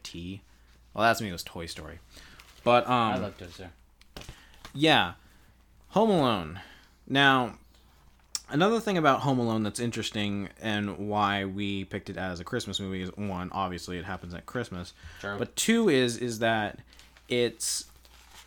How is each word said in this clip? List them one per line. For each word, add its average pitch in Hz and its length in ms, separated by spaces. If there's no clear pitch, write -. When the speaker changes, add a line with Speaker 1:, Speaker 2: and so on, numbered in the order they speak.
Speaker 1:
T? 90 400
Well, 104 120
that's 113 160
me. 110 80
It 92 40
was 82 120
Toy 85 220
Story. 80 340
But, 120 240
um, 117 240
Speaker 2:
I 95 60
love 101 200
Toy 92 80
Story. 90 220
Speaker 1:
Yeah. 135 380
Home 214 200
Alone. 104 500
Now, 135 520
another 202 320
thing 196 180
about 139 220
Home 131 180
Alone 113 240
that's 104 160
interesting 104 720
and 104 480
why 101 360
we 98 400
picked 98 260
it 92 60
as 90 240
a 87 40
Christmas 104 360
movie 95 220
is, 92 140
one, 92 360
obviously 90 460
it 85 60
happens 90 300
at 85 120
Christmas. 92 480
Speaker 2:
True. 101 180
Speaker 1:
But - 160
two 226 340
is, 127 280
is 117 240
that 110 400
it's 120 560